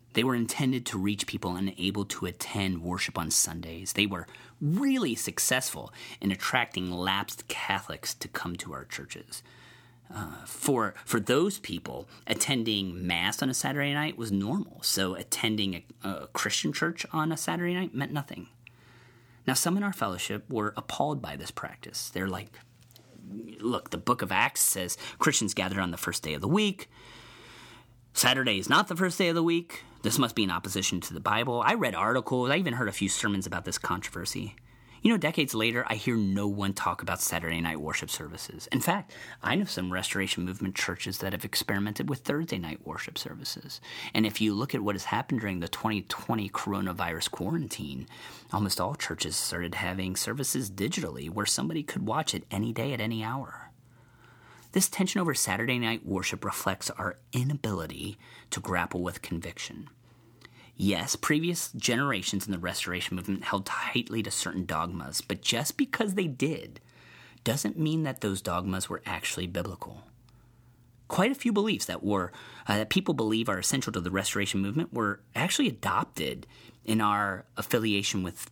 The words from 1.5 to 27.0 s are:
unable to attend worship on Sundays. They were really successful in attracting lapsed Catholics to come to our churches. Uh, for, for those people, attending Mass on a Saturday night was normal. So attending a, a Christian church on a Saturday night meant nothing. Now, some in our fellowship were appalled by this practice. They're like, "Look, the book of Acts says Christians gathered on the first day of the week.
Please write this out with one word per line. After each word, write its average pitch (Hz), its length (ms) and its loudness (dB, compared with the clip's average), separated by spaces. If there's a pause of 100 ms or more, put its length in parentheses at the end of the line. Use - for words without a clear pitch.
unable 98 480 0
to - 220 -4
attend 95 560 -2
worship 90 360 -2
on 82 140 0
Sundays. 82 640 0
They 101 120 6
were 90 220 -4 (320)
really 196 560 4
successful - 800 0 (260)
in 98 120 2
attracting 92 600 0
lapsed 95 560 0
Catholics - 680 -2
to - 120 -8
come - 300 -6
to 85 160 -8
our 65 100 -8
churches. - 580 -12 (720)
Uh, 82 320 -8
for, 117 500 2 (100)
for 117 160 4
those 165 380 4
people, - 500 -8 (180)
attending 104 800 2
Mass 87 340 2
on 135 80 2
a 131 40 0
Saturday 143 400 0
night 151 240 0
was 113 160 -2
normal. 104 480 0
So 95 340 2
attending 98 680 0 (200)
a, 98 60 -4
a 82 180 -6
Christian - 460 0
church 165 400 0
on 160 180 2
a 156 60 -2
Saturday 175 360 0
night 180 220 -2
meant 139 160 -2
nothing. 139 360 -6 (1000)
Now, 131 60 4
some 175 240 2
in 202 60 2
our 202 100 0
fellowship 104 560 -2
were 107 260 0
appalled 143 460 0
by 76 160 -8
this 76 140 -10
practice. - 580 -10
They're 92 180 -2
like, 92 240 -6 (1080)
"Look, 113 300 0
the - 80 -4
book 120 240 4
of 95 100 -2
Acts 107 300 4
says - 360 2 (200)
Christians 117 380 4
gathered 95 240 0
on 90 120 2
the 82 60 -6
first - 240 -2
day 78 120 -4
of 73 80 -4
the 98 60 0
week. 196 440 2 (1200)